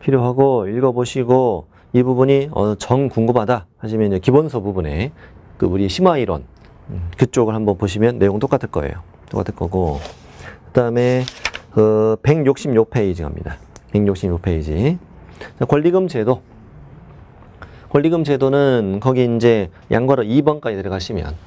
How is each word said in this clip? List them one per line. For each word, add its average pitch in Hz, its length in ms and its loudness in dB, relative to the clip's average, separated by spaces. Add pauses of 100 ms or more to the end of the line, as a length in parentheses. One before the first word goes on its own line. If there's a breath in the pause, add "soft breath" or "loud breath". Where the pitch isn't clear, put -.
필요하고 127 600 2
읽어보시고 123 960 0 (260 soft breath)
이 123 120 4
부분이 135 480 2
어, 104 240 0
정 131 320 0
궁금하다 113 580 0 (120)
하시면 110 340 -2
이제 95 80 0
기본서 131 400 2
부분에 92 500 -4 (460 loud breath)
그 - 100 -2
우리 95 220 0
심화이론, 117 560 0 (460)
음, 87 260 -10
그쪽을 117 400 2
한번 104 200 0
보시면 107 440 0
내용 101 180 2
똑같을 127 320 -2
거예요. 71 220 -6 (380)
똑같을 - 260 -6
거고 87 420 -4 (680 loud breath)
그다음에 123 580 0 (480 loud breath)
그 107 500 2
백육십육 135 680 2
페이지 92 340 -2
갑니다. 78 320 -10 (340)
백육십육 95 520 0
페이지. 85 540 -2 (640 loud breath)
자, 135 60 0
권리금 170 420 2
제도. 127 340 -2 (1500 loud breath)
권리금 160 320 0
제도는 135 800 2
거기 127 220 2 (100)
이제 113 360 2 (200)
양괄호 127 320 2
이 113 180 0
번까지 147 360 -2
들어가시면 92 580 -6 (120)